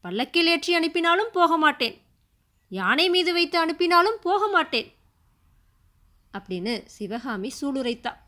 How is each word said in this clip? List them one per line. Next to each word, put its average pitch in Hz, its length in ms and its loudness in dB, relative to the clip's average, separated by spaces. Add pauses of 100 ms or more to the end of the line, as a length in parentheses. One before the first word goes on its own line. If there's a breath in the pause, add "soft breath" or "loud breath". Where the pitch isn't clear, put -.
பல்லக்கில் 254 460 -2
ஏற்றி 339 300 0
அனுப்பினாலும் 339 540 0
போக 339 260 2
மாட்டேன். 294 440 0 (680)
யானை 220 400 0
மீது 359 240 2
வைத்து 339 320 0
அனுப்பினாலும் 349 560 2
போக 392 260 0
மாட்டேன்" 320 460 0 (1400)
அப்படின்னு 190 520 -6
சிவகாமி 220 680 -8 (100)
சூளுரைத்தா. 262 520 -6 (140)